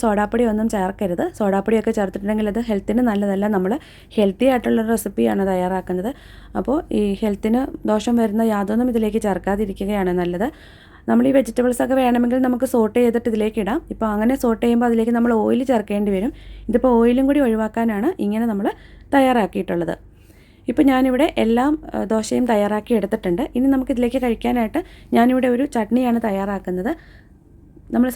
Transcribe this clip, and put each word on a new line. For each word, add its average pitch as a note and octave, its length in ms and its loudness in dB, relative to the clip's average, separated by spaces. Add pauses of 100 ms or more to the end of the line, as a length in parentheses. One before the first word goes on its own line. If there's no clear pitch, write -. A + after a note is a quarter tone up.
സോഡാപ്പൊടി G#3 480 0
ഒന്നും A3 220 0
ചേർക്കരുത്. F#3+ 500 -2 (140)
സോഡാപ്പൊടിയൊക്കെ G#3+ 600 0
ചേർത്തിട്ടുണ്ടെങ്കിൽ G#3 540 -2
അത് A3 80 -2 (100)
ഹെൽത്തിന് G#3+ 400 0
നല്ലതല്ല. G3+ 460 0
നമ്മൾ F#3 180 0 (440)
ഹെൽത്തി G#3 340 2
ആയിട്ടുള്ള A#3 400 0
റെസിപ്പിയാണ് A3 600 0
തയ്യാറാക്കുന്നത്. F#3 580 -2 (500)
അപ്പോൾ B3 180 -2 (220)
ഈ G#3 40 2 (180)
ഹെൽത്തിന് A3 400 0 (300)
ദോഷം G#3+ 300 0
വരുന്ന A3 200 0 (120)
യാതൊന്നും G#3+ 400 -2
ഇതിലേക്ക് A3 340 0
ചേർക്കാതിരിക്കുകയാണ് G3 960 -2
നല്ലത്. F3 260 -2 (600)
നമ്മൾ A#3 200 4
ഈ - 80 4
വെജിറ്റബിൾസ് B3 480 0
ഒക്കെ B3+ 100 0 (100)
വേണമെങ്കിൽ A#3+ 420 2
നമുക്ക് B3+ 260 0
സോട്ട് A3 260 2
ചെയ്തിട്ട് A#3 320 2
ഇതിലേക്ക് G#3+ 320 -2
ഇടാം. G#3 160 -2 (140)
ഇപ്പോൾ A3 220 -4
അങ്ങനെ A3+ 280 2
സോട്ട് A3+ 220 0
ചെയ്യുമ്പോൾ A#3+ 240 2
അതിലേക്ക് A3+ 280 2
നമ്മൾ A#3 160 2 (100)
ഓയിൽ A3+ 180 2 (100)
ചേർക്കേണ്ടി G#3 460 0
വരും. A3 160 -2 (380)
ഇതിപ്പോൾ B3 280 4
ഓയിലും B3 300 4
കൂടി C#4+ 180 2
ഒഴിവാക്കാനാണ് A3 600 -2 (180)
ഇങ്ങനെ A3 260 -2
നമ്മൾ G3+ 140 -2 (480)
തയ്യാറാക്കിയിട്ടുള്ളത്. F#3+ 800 2 (760)
ഇപ്പോൾ D4 200 2
ഞാനിവിടെ C4 360 2 (180)
എല്ലാം, A#3+ 280 2 (220)
ഏഹ്, G#3+ 180 -4
ദോശയും A#3+ 380 0
തയ്യാറാക്കി G#3 480 0
എടുത്തിട്ടുണ്ട്. G3 440 -2 (140)
ഇനി B3+ 180 2
നമുക്കിതിലേക്ക് B3 500 0
കഴിക്കാനായിട്ട് A#3+ 560 -2 (360)
ഞാനിവിടെ B3+ 380 4
ഒരു B3+ 100 0 (100)
ചട്നിയാണ് A#3 520 0
തയ്യാറാക്കുന്നത്. G3 680 -4 (1000)
നമ്മൾ A#3+ 220 2